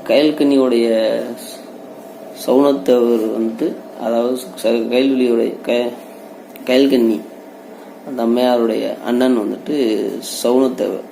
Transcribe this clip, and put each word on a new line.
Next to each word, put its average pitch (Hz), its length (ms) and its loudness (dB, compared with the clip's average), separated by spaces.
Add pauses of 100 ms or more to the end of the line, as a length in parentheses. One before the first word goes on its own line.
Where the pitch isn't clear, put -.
கயல்கன்னியோடைய 135 840 4 (1500)
சவுனத்தேவர் 127 920 4
வந்துட்டு, 113 360 -2 (340)
அதாவது 117 340 0 (220)
ச-, 113 300 0
கயல்விழியோடைய 123 640 2 (120)
க-, 120 300 -2 (720)
கயல்கன்னி 127 540 4 (840)
அந்த 127 180 -6
அம்மையாருடைய 117 600 2 (200)
அண்ணன் 123 340 2
வந்துட்டு - 380 -4 (560)
சவுனத்தேவர் 117 800 0